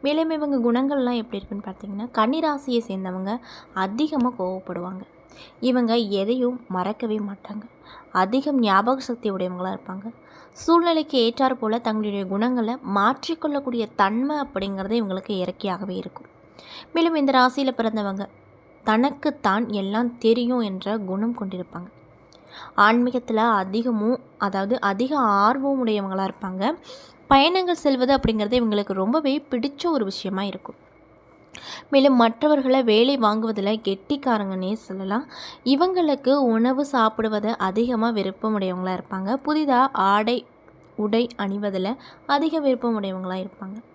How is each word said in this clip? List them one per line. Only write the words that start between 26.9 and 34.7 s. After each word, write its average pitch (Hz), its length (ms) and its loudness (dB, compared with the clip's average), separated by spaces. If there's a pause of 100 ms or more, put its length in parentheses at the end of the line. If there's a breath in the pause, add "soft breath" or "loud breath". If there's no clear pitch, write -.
பயணங்கள் 339 540 4
செல்வது 269 320 2
அப்படிங்கிறது 226 440 0
இவங்களுக்கு 208 340 0
ரொம்பவே 254 400 0 (180)
பிடிச்ச 269 400 -4
ஒரு 269 140 0
விஷயமா 190 380 -6
இருக்கும். 196 340 -10 (1120 loud breath)
மேலும் 277 260 6
மற்றவர்களை 262 640 4
வேலை 233 360 4
வாங்குவதுல 214 520 0 (140)
கெட்டிக்காரங்கன்னே 196 880 -2